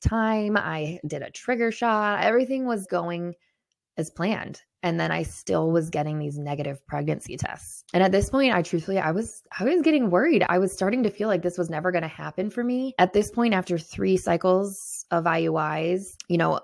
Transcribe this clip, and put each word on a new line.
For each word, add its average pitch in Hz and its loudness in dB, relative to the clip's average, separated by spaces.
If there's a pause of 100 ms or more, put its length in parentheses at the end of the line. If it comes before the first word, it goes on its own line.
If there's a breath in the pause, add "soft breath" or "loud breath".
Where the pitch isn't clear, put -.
time. 220 0
I 160 -4
did 147 -6
a - -12
trigger 233 -2
shot. 214 0
Everything 254 2
was 214 -4
going 175 -4 (640)
as 160 -4
planned. - -4 (220)
And 170 0
then 160 0
I 160 -2
still 165 0
was 165 2
getting 151 -2
these 147 -6
negative 143 -6
pregnancy 147 -4
tests. - -8 (100)
And 180 6
at 190 6
this 202 2
point, 262 4
I 180 4
truthfully, 180 -2
I 160 0
was, 220 -4 (160)
I 190 -4
was 320 2
getting 285 4
worried. 226 4
I 175 4
was 185 2
starting 226 0
to 208 4
feel 208 -4
like 185 2
this 175 -2
was 165 0
never 165 -2
gonna 165 0
happen 160 -6
for 240 -4
me. 254 -2
At - 4
this 208 2
point, 233 2
after 180 0
three 190 0
cycles 185 0
of 170 0
I 165 2
U 160 2
Is, 160 -2 (100)
you 175 2
know, 160 2